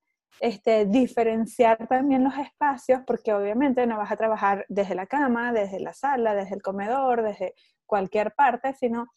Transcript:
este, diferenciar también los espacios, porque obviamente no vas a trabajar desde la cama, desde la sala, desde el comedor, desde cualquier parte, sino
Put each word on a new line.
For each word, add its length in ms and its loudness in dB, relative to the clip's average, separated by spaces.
este, 480 0
diferenciar 1000 2
también 360 2
los 120 0
espacios, 720 -2
porque 260 -2
obviamente 540 0
no 120 -2
vas 140 -4
a 60 -4
trabajar 500 0
desde 280 -4
la 100 -6
cama, 480 -2
desde 280 -2
la 120 -10
sala, 400 -2
desde 220 -4
el 80 -12
comedor, 580 -2
desde 320 -4
cualquier 480 -2
parte, 400 0
sino 320 -4